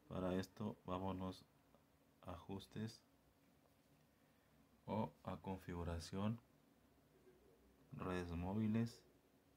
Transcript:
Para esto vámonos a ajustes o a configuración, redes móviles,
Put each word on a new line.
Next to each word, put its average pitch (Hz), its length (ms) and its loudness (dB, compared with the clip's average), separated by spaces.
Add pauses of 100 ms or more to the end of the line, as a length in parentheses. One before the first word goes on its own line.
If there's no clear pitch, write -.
Para 92 260 2
esto 98 400 0 (100)
vámonos 92 600 -2 (800)
a 90 100 -8
ajustes 98 680 -6 (1800)
o 107 280 2 (100)
a 92 140 -2
configuración, 92 1000 -2 (1600)
redes 90 380 0
móviles, 107 720 2 (560)